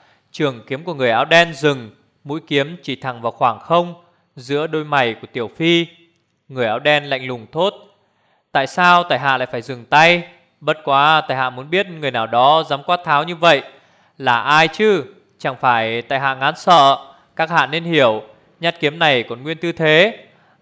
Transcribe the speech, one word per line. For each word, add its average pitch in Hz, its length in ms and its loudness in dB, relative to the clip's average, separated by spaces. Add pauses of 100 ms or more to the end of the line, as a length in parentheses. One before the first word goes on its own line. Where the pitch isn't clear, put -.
(320)
Trường 131 340 -4
kiếm 135 180 -10
của 175 100 -10
người 127 160 0
áo 117 140 2
đen 165 300 4
dừng, 135 360 -2 (340)
mũi 147 220 -10
kiếm 147 360 -2
chỉ 131 140 -8
thẳng 120 260 -10
vào 113 100 -4
khoảng 117 260 -2
không 175 360 -2 (420)
giữa 139 300 -4
đôi 156 180 -6
mày 135 300 0
của 110 180 -16
Tiểu 117 240 -6
Phi. 170 300 0 (640)
Người 127 180 -4
áo 110 120 -2
đen 147 260 2
lạnh 135 220 -6
lùng 120 260 -10
thốt: 185 220 -2 (760)
"Tại 139 140 0
sao 175 380 2
tại 147 140 -2
hạ 135 200 -2
lại 127 140 -4
phải 120 100 -8
dừng 120 220 -14
tay? 165 380 4 (380)
Bất 151 240 -4
quá 147 440 4
tại 131 80 -4
hạ 131 140 -4
muốn 127 200 -14
biết 190 180 -2
người 156 220 -8
nào 117 160 -4
đó 131 420 2
dám 143 140 -6
quát 175 220 -2
tháo 151 200 0
như 175 120 -10
vậy 156 260 4 (560)
là 123 220 0
ai 151 280 2
chứ? 196 360 0 (340)
Chẳng 135 180 -6
phải 117 460 0
tại 131 180 -6
hạ 135 140 -2
ngán 139 220 -4
sợ? 143 420 4 (380)
Các 160 140 -4
hạ 156 160 2
nên 165 180 -6
hiểu, 131 380 2 (380)
nhát 170 200 -4
kiếm 151 180 -2
này 143 240 2
còn 117 200 -10
nguyên 156 160 -10
tư 170 140 -6
thế, 165 540 2 (360)